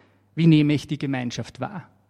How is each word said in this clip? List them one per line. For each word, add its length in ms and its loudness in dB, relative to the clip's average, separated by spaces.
Wie 120 0
nehme 280 6
ich 120 -4
die 120 -8
Gemeinschaft 640 -8
wahr? 280 -10